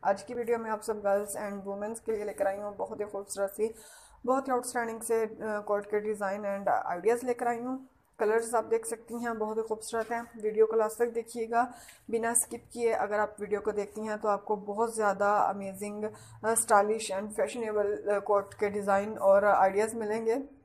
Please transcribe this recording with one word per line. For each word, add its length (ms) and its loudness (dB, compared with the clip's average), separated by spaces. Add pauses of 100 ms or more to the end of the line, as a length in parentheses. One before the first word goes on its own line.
आज 160 2
की 120 -12
video 240 -2
में 140 -4
आप 100 -4
सब 180 -4
girls 380 0
and 280 -8
women's 340 -6
के 120 -6
लिए 140 -2
लेकर 220 -2
आई 100 0
हूँ 180 -8
बहुत 240 -8
ही 60 -2
खूबसूरत 440 -4
सी, 240 -2 (520)
बहुत 220 2
ही 60 0
outstanding 480 -2
से, 240 2
अ, 180 -8
कोट 420 -2
के 140 0
design 420 -2
and 280 -2
ideas 560 0
लेकर 220 -2
आई 120 -2
हूँ। 300 -6 (300)
Colors 360 2
आप 80 4
देख 220 0
सकती 380 -8
हैं, 140 -2
बहुत 200 -2
ही 60 -2
खूबसूरत 480 -4
हैं। 300 -6
Video 240 6
को 100 0
लास्ट 240 2
तक 80 4
देखिएगा 680 -2 (360)
बिना 240 0
skip 400 -2
किए। 180 2
अगर 280 0
आप 200 0
video 220 -2
को 100 0
देखती 340 -4
हैं 140 -4
तो 80 -2
आपको 280 0
बहुत 400 -2
ज़्यादा 420 4
amazing, 640 -2
अ, 500 -4
stylish 580 4
and 180 -4
fashionable, 800 -2
अ, 100 4
कोट 340 0
के 160 0
design 480 0
और 280 6
ideas 500 4
मिलेंगे। 480 0 (220)